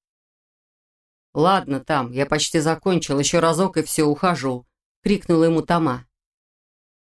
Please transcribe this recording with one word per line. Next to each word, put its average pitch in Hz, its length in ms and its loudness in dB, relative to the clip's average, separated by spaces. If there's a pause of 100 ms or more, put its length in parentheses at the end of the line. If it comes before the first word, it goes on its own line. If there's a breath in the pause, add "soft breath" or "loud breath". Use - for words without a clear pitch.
(1300)
«Ладно, 151 460 0
там, 131 320 -4
я 135 140 -2
почти 151 320 -2
закончил, 160 600 0
ещё 156 220 0
разок 165 360 0
и 160 60 2
всё, 156 240 0
ухожу», 135 600 -2 (360)
крикнула 170 420 2
ему 165 180 2
Тома. 156 440 -2 (1120)